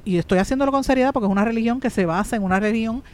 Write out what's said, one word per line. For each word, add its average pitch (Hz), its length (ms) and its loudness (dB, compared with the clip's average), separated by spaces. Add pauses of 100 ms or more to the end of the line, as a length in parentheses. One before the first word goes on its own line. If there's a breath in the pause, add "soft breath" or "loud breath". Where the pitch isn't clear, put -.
y 180 140 0
estoy 180 220 2
haciéndolo 269 320 0
con 269 120 0
seriedad 262 300 2
porque 233 120 -2
es 196 60 2
una 202 140 2
religión 233 340 0
que 254 100 -2
se 196 160 0
basa 185 300 -2
en 214 80 -2
una 185 160 2
religión 226 420 -2 (120)